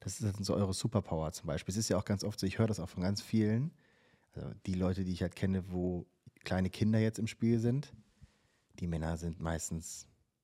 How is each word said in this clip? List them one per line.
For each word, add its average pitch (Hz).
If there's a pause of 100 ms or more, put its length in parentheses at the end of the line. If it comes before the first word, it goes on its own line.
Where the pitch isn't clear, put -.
das -
ist 101
dann 104
so 92
eure 95
Superpower 85
zum -
Beispiel. 76
Es 95
ist 113
ja 92
auch 101
ganz 101
oft 101
so, 101
ich 95
höre 110
das 104
auch -
von -
ganz 101
vielen, 110 (640)
also - (160)
die 92
Leute, 92
die 92
ich 90
halt 87
kenne, 95
wo 90 (380)
kleine 92
Kinder 110
jetzt 110
im 113
Spiel 113
sind, 120 (840)
die 87
Männer 82
sind 85
meistens 82 (360)